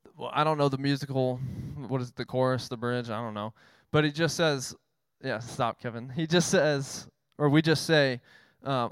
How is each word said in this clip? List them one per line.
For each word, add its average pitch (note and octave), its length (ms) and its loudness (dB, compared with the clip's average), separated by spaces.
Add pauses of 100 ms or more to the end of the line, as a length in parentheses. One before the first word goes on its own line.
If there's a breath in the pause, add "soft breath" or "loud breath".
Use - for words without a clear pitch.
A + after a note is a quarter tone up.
(160)
well, B2 160 -10
I D3 120 2
don't D#3 120 2
know C#3+ 120 4
the C3+ 100 0
musical, C3+ 600 -2 (500 loud breath)
what C3 120 -2
is B2 100 -8
it, - 60 -18
the B2 80 -8
chorus, B2+ 440 0
the B2+ 80 -8
bridge, A#2+ 340 -4
I A2 100 -6
don't A2+ 140 -8
know. G#2+ 200 -6 (360 soft breath)
But D3+ 140 4
he D3 80 0
just D#3 240 0
says, D3 380 0 (480)
yeah, B2 180 -4
stop, A#2+ 400 -4
Kevin. A#2 300 -10
He D#3+ 160 -4
just E3+ 220 4
says, D3 600 2 (300)
or D3 100 4
we D3+ 140 6
just D#3 240 2
say, C#3 340 4 (440 soft breath)
uh, B2+ 280 0